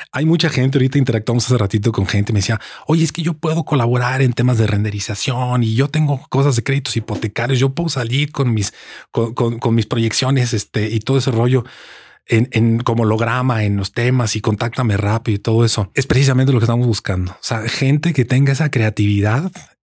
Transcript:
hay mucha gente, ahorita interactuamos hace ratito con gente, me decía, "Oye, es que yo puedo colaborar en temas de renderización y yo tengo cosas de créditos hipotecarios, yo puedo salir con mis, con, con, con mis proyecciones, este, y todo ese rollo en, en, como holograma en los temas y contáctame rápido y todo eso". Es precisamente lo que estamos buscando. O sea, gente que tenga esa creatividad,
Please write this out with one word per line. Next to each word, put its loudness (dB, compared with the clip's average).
hay -2
mucha 2
gente, 0
ahorita 2
interactuamos 0
hace 2
ratito 0
con 0
gente, -2
me 2
decía, -2
"Oye, 2
es -2
que -6
yo -2
puedo -4
colaborar 0
en 2
temas 0
de 2
renderización -2
y 0
yo 2
tengo 0
cosas 2
de -2
créditos -4
hipotecarios, -4
yo 0
puedo -4
salir -2
con 0
mis, -2
con, -2
con, -2
con 0
mis 2
proyecciones, 0
este, -4
y -2
todo 0
ese 0
rollo 2
en, 2
en, 2
como 0
holograma 0
en 0
los -2
temas 0
y -4
contáctame 0
rápido 0
y -2
todo 2
eso". 0
Es -2
precisamente 4
lo 4
que 0
estamos 2
buscando. -2
O -20
sea, -4
gente 0
que 2
tenga 2
esa 0
creatividad, 0